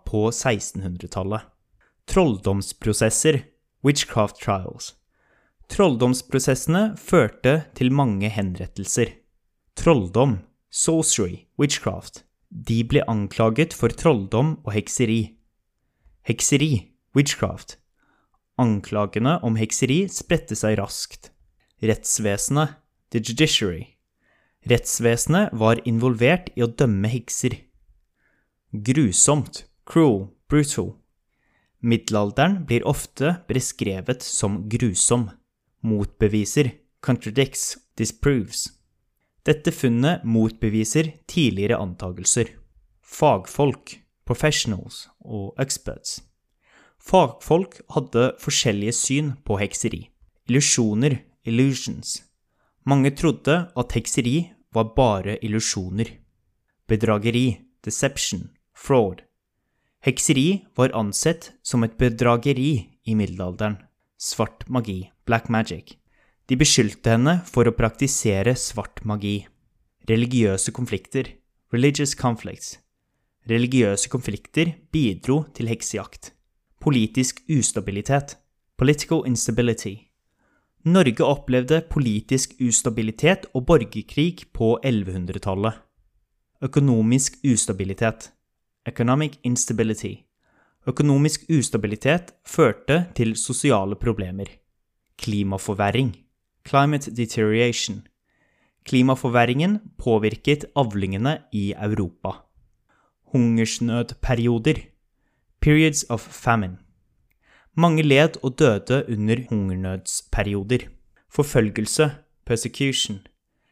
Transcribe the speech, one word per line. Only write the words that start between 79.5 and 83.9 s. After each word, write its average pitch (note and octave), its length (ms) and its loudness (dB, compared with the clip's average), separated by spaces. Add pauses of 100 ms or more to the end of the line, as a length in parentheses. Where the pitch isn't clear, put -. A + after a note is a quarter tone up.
Norge D#3+ 400 4
opplevde C3 640 2
politisk B2+ 720 -2
ustabilitet A#2+ 920 0
og B2+ 100 -2
borgerkrig D3 880 0